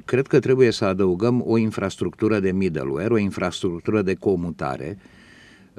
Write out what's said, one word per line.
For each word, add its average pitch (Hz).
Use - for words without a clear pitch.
cred 131
că 147
trebuie 127
să 107
adăugăm 95
o 113
infrastructură 107
de 95
middleware, 85
o 110
infrastructură 95
de 95
comutare, 85